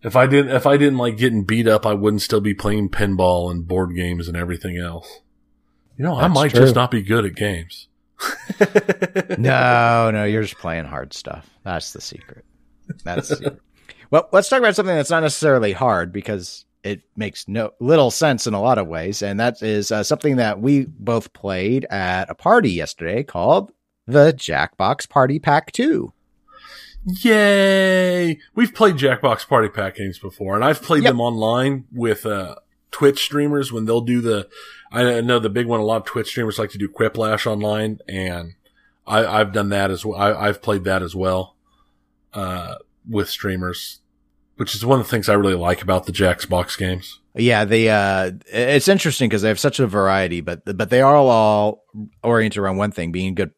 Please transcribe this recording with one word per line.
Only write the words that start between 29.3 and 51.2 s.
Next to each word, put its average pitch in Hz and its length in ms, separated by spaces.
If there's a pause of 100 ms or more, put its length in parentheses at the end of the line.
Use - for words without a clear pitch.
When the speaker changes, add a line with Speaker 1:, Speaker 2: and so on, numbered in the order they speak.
Speaker 1:
Party 113 220
Pack 95 280
games 98 200
before, 98 380
and 110 100
I've 151 160
played 156 220
Speaker 2:
Yep. 240 80
Speaker 1:
them 120 100
online 120 680
with, 117 340
uh, 98 300 (360)
Twitch 139 320
streamers 143 480
when 110 140
they'll 117 160
do 120 180
the, 113 300 (420)
I 120 300
know 120 160
the 110 120
big 120 180
one, 117 120
a 107 60
lot 113 120
of 104 80
Twitch 113 240
streamers 110 280
like 104 140
to 104 80
do 101 100
Quiplash 110 560
online, 107 640
and 90 480 (500)
I, 110 200
I've 101 280
done 101 160
that 98 220
as 90 120
well. 98 160
I, 101 280
I've 104 160
played 98 220
that 95 180
as 87 120
well, 92 400 (800)
uh, 90 420 (320)
with 104 220
streamers, 92 680 (580)
which 120 180
is 104 100
one 127 140
of 110 60
the - 40
things 110 200
I 107 60
really 98 200
like 87 260
about 92 240
the - 60
Jackbox 90 640
games. 92 420 (160)
Speaker 2:
Yeah, 113 280
they, 113 260
uh, 98 420 (160)
it's 123 400
interesting 170 420
'cause 104 140
they 110 40
have 107 120
such 139 200
a 131 80
variety, 95 540
but, 82 240
but 92 240
they 123 120
are 139 140
all 107 680 (400)